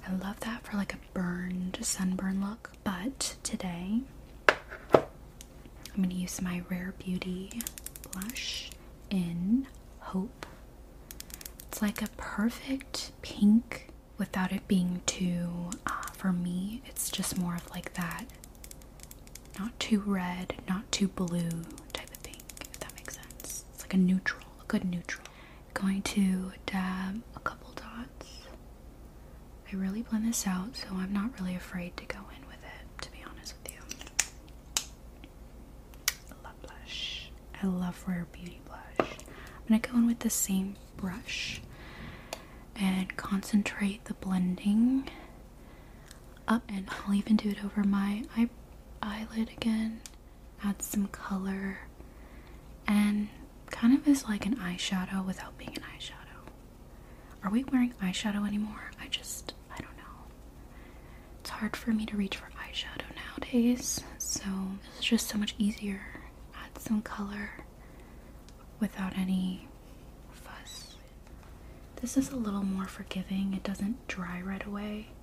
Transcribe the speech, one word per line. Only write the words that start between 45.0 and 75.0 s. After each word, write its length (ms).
up, 220
and 200
I'll 240
even 220
do 140
it 140
over 200
my 400
eye, 120
eyelid 480
again. 520
Add 180
some 260
color, 720
and 420
kind 240
of 140
is 200
like 180
an 100
eyeshadow 720
without 320
being 180
an 80
eyeshadow. 520
Are 80
we 140
wearing 360
eyeshadow 460
anymore? 440
I 60
just, 460
I 100
don't 160
know. 280
It's 100
hard 240
for 160
me 160
to 100
reach 200
for 140
eyeshadow 540
nowadays, 880
so 240
it's 80
just 220
so 100
much 200
easier. 440
Add 260
some 200
color 500
without 380
any 500
fuss. 640
This 200
is 140
a 40
little 280
more 240
forgiving. 640
It 100
doesn't 440
dry 340
right 240
away. 420